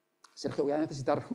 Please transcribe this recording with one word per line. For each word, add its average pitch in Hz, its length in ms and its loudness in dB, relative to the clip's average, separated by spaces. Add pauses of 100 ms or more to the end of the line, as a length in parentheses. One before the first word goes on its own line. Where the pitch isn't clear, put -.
(340)
Sergio, 139 300 -2
voy 139 80 2
a 147 60 2
necesitar 151 460 0 (100)